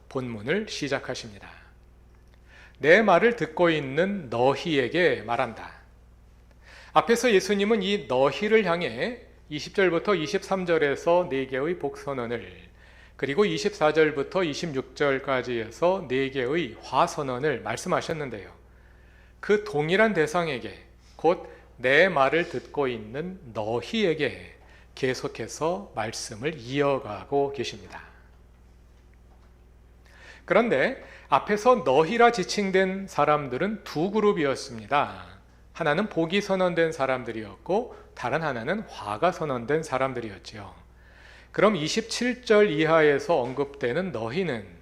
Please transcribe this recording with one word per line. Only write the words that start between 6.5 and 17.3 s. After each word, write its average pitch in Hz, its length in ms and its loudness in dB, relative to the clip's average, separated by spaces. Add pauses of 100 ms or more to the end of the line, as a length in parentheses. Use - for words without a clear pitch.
앞에서 233 400 4
예수님은 202 500 2
이 190 240 -2
너희를 185 600 2
향해 170 560 -4 (280)
이십 147 240 -10
절부터 180 400 2
이십삼 190 500 -2
절에서 170 680 2
네 135 160 -2
개의 139 320 -2
복선언을, 113 920 -8 (460)
그리고 143 280 0
이십사 160 480 0
절부터 156 500 2
이십육 143 540 -4
절까지에서 131 1120 0
네 131 220 0
개의 131 500 -2
화선언을 139 800 0